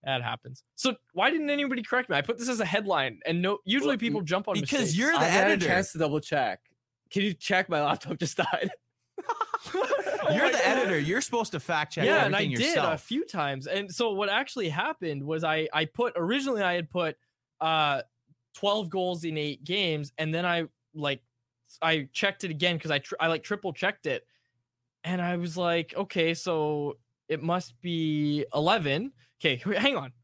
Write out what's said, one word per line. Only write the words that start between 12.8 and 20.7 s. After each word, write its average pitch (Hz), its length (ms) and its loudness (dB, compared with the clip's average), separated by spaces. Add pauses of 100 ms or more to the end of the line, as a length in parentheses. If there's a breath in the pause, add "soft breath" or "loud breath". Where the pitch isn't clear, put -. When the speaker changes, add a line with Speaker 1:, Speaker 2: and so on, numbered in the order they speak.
Speaker 1:
a 156 40 -6
few 277 280 -4
times. 139 400 -4
And 196 260 -4
so 233 200 0
what 196 180 0
actually 226 400 0
happened 165 520 -2
was 160 220 -2
I, 156 280 0
I 160 140 2
put, 247 300 -2
originally 226 460 0
I 180 120 2
had 175 140 -2
put, 165 280 -2 (440)
uh, 156 420 2 (520)
twelve 202 360 0
goals 180 340 -2
in 160 120 -4
eight 147 280 -4
games, 160 520 -2
and 156 160 -2
then 170 140 0
I, 170 180 2 (300)